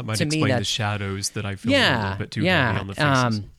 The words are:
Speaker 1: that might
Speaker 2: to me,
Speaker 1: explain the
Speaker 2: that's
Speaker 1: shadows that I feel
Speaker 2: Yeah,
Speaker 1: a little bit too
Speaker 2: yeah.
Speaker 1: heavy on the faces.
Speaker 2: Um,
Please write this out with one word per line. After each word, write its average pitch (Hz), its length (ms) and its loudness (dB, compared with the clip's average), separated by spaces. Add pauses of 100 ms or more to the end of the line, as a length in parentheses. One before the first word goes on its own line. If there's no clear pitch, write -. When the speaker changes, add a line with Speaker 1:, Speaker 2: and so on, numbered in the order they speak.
Speaker 1:
that - 40 -8
might 110 100 -2
Speaker 2:
to 107 80 0
me, 151 40 -2
Speaker 1:
explain 156 220 2
the 127 60 4
Speaker 2:
that's 104 120 -2
Speaker 1:
shadows 101 640 -2
that 107 160 -6
I 98 100 -6
feel 233 160 -2
Speaker 2:
Yeah, 196 280 4
Speaker 1:
a - 40 0
little 98 140 -4
bit - 120 -6
too - 120 -4
Speaker 2:
yeah. 165 260 4
Speaker 1:
heavy 107 120 0
on 95 80 -6
the 98 60 -8
faces. 127 440 2
Speaker 2:
Um, 104 200 -10